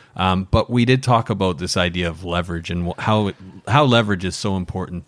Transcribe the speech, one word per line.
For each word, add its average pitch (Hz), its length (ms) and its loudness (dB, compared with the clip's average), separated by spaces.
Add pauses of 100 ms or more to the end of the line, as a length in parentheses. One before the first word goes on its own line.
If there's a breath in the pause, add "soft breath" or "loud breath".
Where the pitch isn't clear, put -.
(180 loud breath)
um, 92 320 2
but 110 200 2
we 120 160 2
did 131 180 4
talk 117 260 2
about 95 280 0
this 87 180 -4
idea 90 320 0
of 82 160 -8
leverage 87 480 -4
and 87 160 -2
wh-, 90 140 -8
how 107 260 2
it, 95 80 -6 (320)
how 139 160 4
leverage 110 400 2
is 90 140 -4
so 101 180 -2
important 90 520 -6